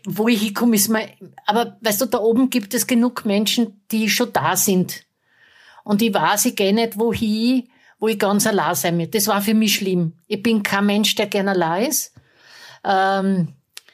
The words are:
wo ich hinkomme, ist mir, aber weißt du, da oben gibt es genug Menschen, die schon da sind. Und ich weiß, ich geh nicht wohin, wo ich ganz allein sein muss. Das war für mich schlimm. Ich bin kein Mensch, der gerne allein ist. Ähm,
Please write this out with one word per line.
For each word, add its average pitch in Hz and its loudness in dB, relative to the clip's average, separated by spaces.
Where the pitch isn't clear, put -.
wo 208 -2
ich 226 2
hinkomme, 226 0
ist 202 2
mir, 220 -2
aber 233 -2
weißt 214 0
du, 269 2
da 240 -2
oben 233 2
gibt 233 -4
es 233 -2
genug 240 0
Menschen, 214 0
die 220 -2
schon 196 0
da 160 0
sind. 185 0
Und 208 0
ich 226 2
weiß, 180 2
ich 247 0
geh 196 2
nicht 226 0
wohin, 226 0
wo 214 -2
ich 220 -2
ganz 202 2
allein 175 0
sein 175 -2
muss. 165 -2
Das 208 -2
war 202 0
für 214 0
mich 220 2
schlimm. 180 -2
Ich 208 -6
bin 226 0
kein 202 0
Mensch, 202 0
der 214 0
gerne 196 -2
allein 180 0
ist. - -6
Ähm, 190 0